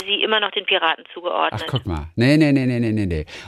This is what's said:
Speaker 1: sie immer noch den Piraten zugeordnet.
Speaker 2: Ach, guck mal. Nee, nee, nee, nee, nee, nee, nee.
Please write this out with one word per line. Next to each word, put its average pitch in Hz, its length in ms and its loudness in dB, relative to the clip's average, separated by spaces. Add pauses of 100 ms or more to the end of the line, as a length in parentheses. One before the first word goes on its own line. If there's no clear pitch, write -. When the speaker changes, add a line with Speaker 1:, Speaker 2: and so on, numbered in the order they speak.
Speaker 1:
sie 202 160 -2
immer 220 160 0
noch 202 100 -2
den 196 160 -6
Piraten 170 380 0 (100)
zugeordnet. 165 500 -2
Speaker 2:
Ach, 160 80 -10
guck 131 140 -4
mal. 80 300 -6
Nee, 131 220 4
nee, 151 140 6
nee, 131 140 2
nee, 123 140 0
nee, 117 120 0
nee, 107 140 0
nee. 82 200 -2 (220)